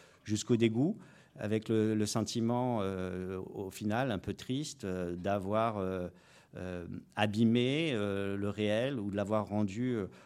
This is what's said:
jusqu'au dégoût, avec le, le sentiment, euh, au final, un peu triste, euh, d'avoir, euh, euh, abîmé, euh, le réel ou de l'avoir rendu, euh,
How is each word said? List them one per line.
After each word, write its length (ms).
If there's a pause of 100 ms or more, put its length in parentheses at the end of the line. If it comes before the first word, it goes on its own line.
(240)
jusqu'au 320
dégoût, 440 (360)
avec 340
le, 260
le 100
sentiment, 760
euh, 580
au 320
final, 400
un 80
peu 160
triste, 500
euh, 300
d'avoir, 640
euh, 320 (480)
euh, 280 (300)
abîmé, 800
euh, 440
le 120
réel 500
ou 100
de 60
l'avoir 320
rendu, 480
euh, 120 (180)